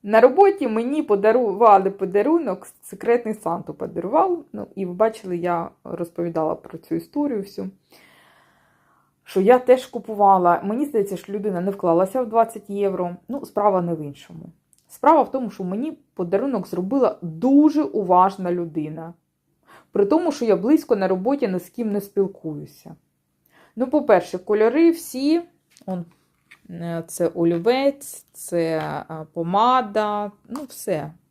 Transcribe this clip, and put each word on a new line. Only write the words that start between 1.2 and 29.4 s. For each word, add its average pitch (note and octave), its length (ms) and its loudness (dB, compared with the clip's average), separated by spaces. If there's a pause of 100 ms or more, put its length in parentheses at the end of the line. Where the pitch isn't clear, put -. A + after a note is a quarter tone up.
подарунок, G3+ 760 -2 (160)
секретний A#3 520 -2
Санту E3+ 400 -6
подарував. D4+ 760 -2
Ну, G#3 220 -10
і G3 120 -6
ви F3 60 -8
бачили, G3+ 440 -2
я F3 340 -4 (140)
розповідала E3+ 720 -4
про - 240 -14
цю - 160 -8
історію B3+ 460 -4
всю, F#3+ 300 -12 (1500)
що - 160 -2
я A#3+ 180 6
теж B3+ 280 2
купувала. G3 760 2
Мені A3+ 200 -2
здається, G3+ 320 -2
що G3 160 -12
людина G3 280 -4
не F#3+ 100 -2
вклалася F#3+ 520 0
в A3+ 60 -4
двадцять A3+ 420 0
євро. F3+ 460 -4 (120)
Ну, C4+ 160 -10
справа G3+ 380 0
не E3+ 120 -4
в D#3 60 -8
іншому. D3 400 -14 (480)
Справа D4 340 2
в - 80 -4
тому, B3 200 -6
що F#3+ 140 -10
мені A#3+ 340 -6 (160)
подарунок G3 520 -2
зробила G3 560 -2
дуже C#4 600 2
уважна F3+ 680 2
людина. D#3+ 600 -6 (800)
При G3+ 140 2
тому, D#4+ 260 2
що A#3+ 120 -4
я G3+ 120 4
близько A#3+ 400 2
на F#3+ 120 -2
роботі G#3+ 400 0
ні F#3 100 -2
з F3 120 -10
ким A3 220 -6
не G3+ 80 -2
спілкуюся. E3 920 -8 (840)
Ну, B3 100 -2
по-перше, A3+ 520 2
кольори A#3 520 4
всі, D#4+ 520 -2 (440)
он, F3+ 180 -6 (680)
е, E3+ 360 -8
це E3+ 220 -2
олівець, F#3 1040 -2
це, E3 460 -4
е, D#3 540 -8
помада, G#3 1000 -2 (160)